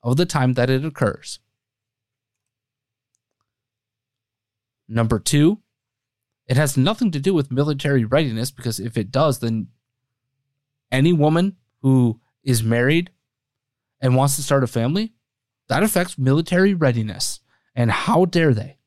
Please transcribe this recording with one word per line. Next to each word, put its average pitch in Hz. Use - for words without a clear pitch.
of 120
the 180
time 127
that 123
it 131
occurs. -
Number 113
two, 156
it 123
has 147
nothing 190
to 147
do 175
with 143
military 139
readiness, 120
because -
if 113
it 107
does, 143
then 113
any 139
woman 165
who 127
is 120
married 123
and 127
wants 139
to 151
start 139
a 120
family, 160
that 147
affects 180
military 170
readiness. 117
And 117
how 185
dare 165
they? -